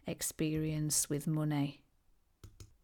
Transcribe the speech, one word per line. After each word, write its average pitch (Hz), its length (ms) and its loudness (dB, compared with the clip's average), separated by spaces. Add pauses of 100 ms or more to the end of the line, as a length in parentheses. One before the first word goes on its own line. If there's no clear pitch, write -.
experience 156 1040 0
with 143 180 0
money. 151 540 2 (1040)